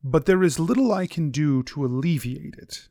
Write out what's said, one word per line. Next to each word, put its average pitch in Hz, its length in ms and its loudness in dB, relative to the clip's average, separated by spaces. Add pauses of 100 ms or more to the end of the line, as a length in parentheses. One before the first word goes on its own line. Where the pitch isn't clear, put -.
but 143 220 0
there 185 180 4
is 170 160 2
little 240 320 2
I 190 140 0
can 165 240 -4
do 139 340 2
to 143 220 -6
alleviate 131 720 -2
it. - 340 -18